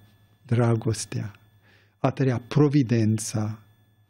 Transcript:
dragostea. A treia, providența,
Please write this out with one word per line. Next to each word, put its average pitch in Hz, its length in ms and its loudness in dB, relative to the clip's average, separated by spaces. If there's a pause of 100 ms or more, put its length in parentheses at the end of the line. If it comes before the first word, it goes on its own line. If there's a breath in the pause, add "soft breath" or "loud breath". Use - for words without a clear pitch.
(460)
dragostea. 113 880 -2 (640 soft breath)
A 135 120 0
treia, 131 380 -2
providența, 113 1120 0 (520)